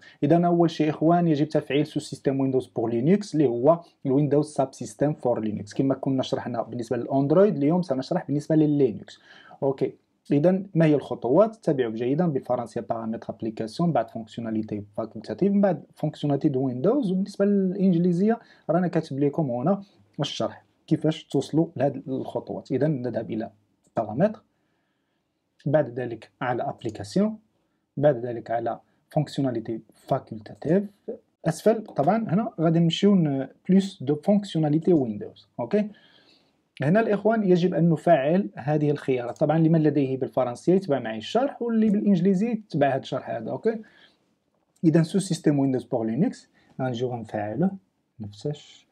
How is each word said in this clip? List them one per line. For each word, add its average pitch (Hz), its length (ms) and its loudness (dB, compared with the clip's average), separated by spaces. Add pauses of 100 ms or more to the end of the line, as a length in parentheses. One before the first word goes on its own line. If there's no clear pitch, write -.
(240)
إذا 170 220 4
أول 170 260 4
شيء 156 180 0
إخوان، 170 380 2
يجب 151 220 2
تفعيل 147 360 0
سو 147 140 -6
سيستم - 400 -4
Windows 131 280 0
بور 117 220 -4
Linux 147 440 0
اللي 147 140 4
هو 131 320 4 (260)
الويندوز 143 400 2
ساب 131 280 -4
System 139 400 -2
فور 120 260 0
Linux. 107 340 -6
كما 135 220 0
كنا 135 280 -2
شرحنا 123 380 -6
بالنسبة 120 360 -6
للأندرويد، 143 600 2
اليوم 151 240 2
سنشرح 135 460 -4
بالنسبة 147 280 0
لللينكس. 147 640 2 (440)
أوكي. 135 300 -2 (380)
إذا 180 320 2 (120)
ما 160 100 4
هي 151 100 6
الخطوات؟ 139 600 2
تابعوا 127 360 0
جيدا. 131 360 0
بالفرنسية 123 540 -4
بارامتر 113 520 -6
أبليكاسيون، 113 580 -4
بعد 120 180 -2
فونكسيوناليتي 110 760 -8 (140)
فاكولتاتيف، 113 540 -2
من 202 100 4
بعد 185 220 2 (120)
فونكسيوناليتي 147 540 -2
دو 135 160 0
ويندوز، 170 460 0
وبالنسبة 196 340 -2
للإنجليزية 190 920 2 (300)
رانا 170 180 2
كاتب 156 320 -2
لكم 143 320 0
هنا 165 320 0 (360)
الشرح - 440 -6 (240)
كيفاش 156 360 0
توصلوا 147 520 0
لهذه 127 320 -2
الخطوات. 117 640 -8
إذا 135 160 0
نذهب 123 440 -4
إلى 110 200 -8 (460)
بارامتر، 120 460 -2 (1200)
بعد 123 340 0
ذلك 117 320 -8 (100)
على 123 220 -2
أبليكاسيون، 139 760 -4 (600)
بعد 139 280 2
ذلك 117 260 -8
على 117 280 -4 (300)
فونكسيوناليتي 123 680 -4 (160)
فاكولتاتيف، 139 880 -4 (600)
أسفل 214 380 0
طبعًا 202 440 -2
هنا 202 320 -2
غادي 165 200 2
نمشيو 170 360 4
ن-، 143 320 2 (220)
بلوس 190 340 2
دو 143 120 0
فونكسيوناليتي 160 760 0
ويندوز. 107 540 -2 (120)
أوكي، 202 300 -2 (920)
هنا 165 180 4
الإخوان 214 440 0
يجب 180 300 4
أن 170 160 2
نفعل 165 680 2
هذه 147 360 0
الخيارات. 120 460 -4
طبعًا 156 220 2
لمن 160 240 4
لديه 135 340 2
بالفرنسية 127 560 -2
يتبع 170 260 0
معي 110 180 -6
الشرح، 240 440 -2
واللي 226 280 0
بالإنجليزية 196 600 2
يتبع 160 400 0
هذا 135 120 -2
الشرح - 280 -8
هذا. 120 220 -8
أوكي، 220 300 -4 (1040)
إذاً 165 200 4
سو 185 160 0
سيستم 160 400 0
ويندوز 135 240 0
بور 113 220 -4
لينكس 143 440 -2 (320)
غنجيو 127 280 -4
غنفعلوه 113 640 -4 (480)
نفس 104 280 -12
الشيء - 440 -12